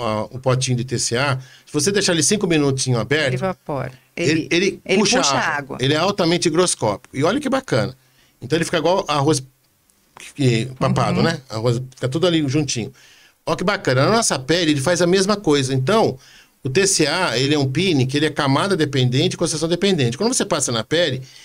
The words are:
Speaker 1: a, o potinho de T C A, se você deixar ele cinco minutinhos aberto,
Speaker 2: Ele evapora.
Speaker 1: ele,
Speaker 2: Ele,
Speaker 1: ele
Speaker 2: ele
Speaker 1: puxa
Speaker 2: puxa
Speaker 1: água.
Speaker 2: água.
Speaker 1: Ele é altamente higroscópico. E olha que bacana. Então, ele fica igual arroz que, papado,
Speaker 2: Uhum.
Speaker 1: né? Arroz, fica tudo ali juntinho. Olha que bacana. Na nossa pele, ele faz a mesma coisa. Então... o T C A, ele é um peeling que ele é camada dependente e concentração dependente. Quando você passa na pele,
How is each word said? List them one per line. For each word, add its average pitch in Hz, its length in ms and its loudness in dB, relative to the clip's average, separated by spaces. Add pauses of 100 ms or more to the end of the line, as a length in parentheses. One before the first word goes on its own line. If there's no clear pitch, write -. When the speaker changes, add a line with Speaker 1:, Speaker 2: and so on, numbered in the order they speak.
Speaker 1:
a, 107 220 -2
o 123 160 -10
potinho 127 380 0
de 113 80 -4
T 120 120 -6
C 113 200 -2
A, 135 200 0 (280)
se - 80 -20
você 147 180 0
deixar 190 220 0
ele 160 100 0
cinco 208 240 0
minutinhos 135 520 0
aberto, 143 280 0
Speaker 2:
Ele 127 80 -2
evapora. 139 560 -6 (240)
Speaker 1:
ele, 165 160 0
Speaker 2:
Ele, 160 200 -2
Speaker 1:
ele 175 340 0
Speaker 2:
ele 185 140 2
Speaker 1:
puxa - 180 2
Speaker 2:
puxa 143 180 2
Speaker 1:
água. 165 220 -2
Speaker 2:
água. 135 240 -10
Speaker 1:
Ele 139 120 2
é 151 40 0
altamente 175 500 0
higroscópico. 151 680 -2
E 131 80 -2
olha 208 180 2
que 262 80 -4
bacana. 143 460 -2 (460)
Então, 143 160 -2
ele 165 80 0
fica 170 120 -2
igual 170 300 0
arroz 147 360 2 (920)
que, 123 340 2 (100)
papado, 127 380 0
Speaker 2:
Uhum. 117 80 2
Speaker 1:
né? 165 240 -2
Arroz, 117 320 0 (120)
fica - 140 -6
tudo 160 180 -2
ali 160 220 2
juntinho. 131 440 -2 (540)
Olha 170 120 -2
que - 60 -6
bacana. 147 420 2
Na 185 60 4
nossa 214 280 0
pele, 165 320 0
ele 139 100 2
faz 175 200 2
a 175 60 2
mesma 190 280 2
coisa. 143 380 0
Então... 135 440 2 (460)
o 131 60 -4
T 190 160 2
C 170 220 2
A, 151 320 0
ele 139 160 2
é - 20 2
um 139 100 0
peeling 131 380 2
que 131 100 -4
ele 151 120 2
é - 20 2
camada 151 480 0
dependente 139 560 0
e - 40 -12
concentração 160 300 -2
dependente. 170 480 0
Quando 226 160 0
você 214 140 -2
passa - 260 -2
na 113 120 -2
pele, 147 400 -2 (220)